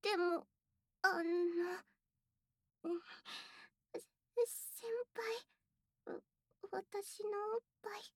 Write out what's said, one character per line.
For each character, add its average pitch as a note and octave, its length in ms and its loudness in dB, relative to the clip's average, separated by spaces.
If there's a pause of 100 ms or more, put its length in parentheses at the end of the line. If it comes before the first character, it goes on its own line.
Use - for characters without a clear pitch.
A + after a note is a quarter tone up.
で G#4 160 4
も、 F4 280 4 (560)
あ F#4 200 4
の、 F4 600 2 (2500)
先 - 500 0 (280)
輩、 A4+ 320 -2 (1200)
私 - 540 -6
の G#4+ 300 0
お A#4 40 2
っ - 20 0 (220)
ぱ G#4 140 -6
い A4 200 -12